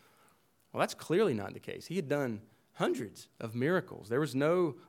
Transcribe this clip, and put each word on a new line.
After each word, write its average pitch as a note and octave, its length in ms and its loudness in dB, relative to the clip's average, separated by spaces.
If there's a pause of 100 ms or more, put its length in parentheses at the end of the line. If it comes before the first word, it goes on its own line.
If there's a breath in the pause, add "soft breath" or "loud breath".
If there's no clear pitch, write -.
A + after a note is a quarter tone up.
(720 soft breath)
Well, A#2+ 80 -4
that's G#3 140 0
clearly F3 400 2
not G2+ 180 -4
the - 80 -10
case. - 260 -10
He E3 100 -4
had D#3+ 120 -2
done C3 320 0 (320 soft breath)
hundreds F3 560 -2 (120)
of A2+ 140 -8
miracles. C#3 540 0
There A#2+ 120 2
was C3+ 140 -2
no D#3+ 420 4 (120 loud breath)